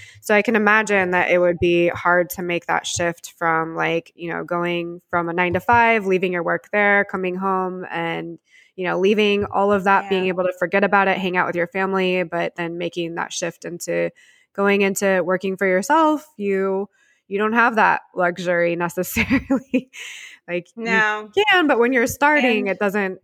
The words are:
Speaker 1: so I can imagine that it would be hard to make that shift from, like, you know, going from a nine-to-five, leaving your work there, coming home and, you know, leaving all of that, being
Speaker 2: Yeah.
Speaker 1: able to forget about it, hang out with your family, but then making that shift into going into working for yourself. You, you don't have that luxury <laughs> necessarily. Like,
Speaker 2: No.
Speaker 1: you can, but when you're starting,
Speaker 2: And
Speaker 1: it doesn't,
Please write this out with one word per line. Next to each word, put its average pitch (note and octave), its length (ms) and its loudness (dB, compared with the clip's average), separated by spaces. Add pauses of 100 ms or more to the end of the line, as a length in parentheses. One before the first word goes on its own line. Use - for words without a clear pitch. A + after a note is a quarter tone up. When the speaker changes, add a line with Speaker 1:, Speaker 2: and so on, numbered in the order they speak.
(200)
Speaker 1:
so - 160 0
I G#3 60 4
can A3+ 160 2
imagine G#3 540 2
that F3+ 200 2
it F3 60 4
would F3 220 2
be F3 280 2
hard F3 440 0
to - 100 -10
make F3 240 -4
that E3 200 -2
shift - 520 -4
from, E3 380 0
like, E3 400 -2
you E3+ 140 -12
know, E3 140 -6
going F3 640 -4
from E3+ 200 -2
a E3+ 40 -4
nine-to-five, G3+ 720 2
leaving F#3 280 0
your F3 100 -2
work E3+ 300 -4
there, G3+ 320 4
coming F#3 300 -4
home F#3 540 -4
and, E3 480 -6 (380)
you F#3 80 -8
know, E3+ 160 -2
leaving G3+ 460 2
all G3 260 0
of G3 140 2
that, G3 240 2
being F#3+ 160 0
Speaker 2:
Yeah. F#3+ 80 0
Speaker 1:
able F3+ 100 -2
to F3+ 160 -2
forget F#3+ 240 0
about G3 240 4
it, F#3+ 100 2
hang F#3 200 -2
out F3 100 2
with F3 80 -4
your F3 120 -2
family, F#3+ 560 0
but E3+ 340 -6
then E3+ 200 -6
making E3+ 380 -6
that F3 160 -8
shift - 320 -8
into E3+ 480 -4 (400)
going G3+ 300 2
into G3 420 0
working F#3 320 -2
for G3 120 0
yourself. D4 680 2
You, G3 540 -2 (400)
you G3 80 -4
don't G#3+ 160 0
have A#3 220 2
that G3+ 260 2 (120)
luxury F3 640 0
<laughs> - 20 -4
necessarily. A#3 1120 -2 (580)
Like, F3 200 -6 (100)
Speaker 2:
No. G#3+ 580 -2
Speaker 1:
you G4 160 4
can, F4+ 160 4
but C#4 100 4
when A#3 140 4
you're B3+ 160 2
starting, C4+ 520 2
Speaker 2:
And G3+ 100 -2
Speaker 1:
it F#3 100 -4
doesn't, G3 440 -2